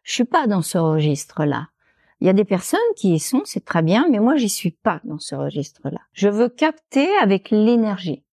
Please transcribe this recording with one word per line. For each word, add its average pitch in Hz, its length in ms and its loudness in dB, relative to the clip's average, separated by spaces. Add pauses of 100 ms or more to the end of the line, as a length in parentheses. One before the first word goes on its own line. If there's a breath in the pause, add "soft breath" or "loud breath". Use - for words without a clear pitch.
Je - 120 -12
suis 247 100 0
pas 294 240 0
dans 196 140 0
ce - 160 -4
registre-là. 151 920 -2 (520)
Il - 60 0
y 185 40 4
a - 20 4
des 196 120 4
personnes 190 360 -2 (160)
qui 180 180 2
y 156 60 0
sont, - 240 -4
c'est - 200 -10
très - 180 -2
bien, 202 280 2
mais 226 80 2
moi, 233 160 2
j'y 247 140 0
suis - 240 -4
pas 170 320 -4
dans 262 160 -10
ce - 160 -12
registre-là. 143 640 -8 (120)
Je 196 160 0
veux 220 200 2
capter 311 580 -2 (160)
avec 196 280 0
l'énergie, 214 840 0